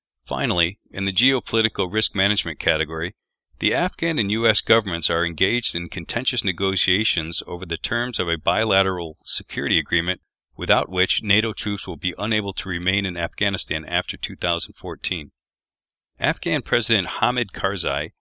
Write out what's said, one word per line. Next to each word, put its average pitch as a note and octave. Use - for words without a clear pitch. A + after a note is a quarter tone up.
Finally, F2
in F#2+
the G2
geopolitical A2+
risk G#2+
management G2
category, D#2+
the G#2
Afghan D#3
and G2+
U A2+
S A2
governments G#2
are E2+
engaged F#2+
in E2+
contentious -
negotiations F#2
over F2+
the D#2+
terms A#2+
of F#2
a E2+
bilateral F#2+
security -
agreement E2+
without G2+
which F#2
nato G#2+
troops -
will F2
be E2+
unable G#2
to -
remain F#2
in F2+
Afghanistan E2+
after F2
two -
thousand E2+
fourteen. D#2+
Afghan D#3+
President A2+
Hamid A#2+
Karzai D#2+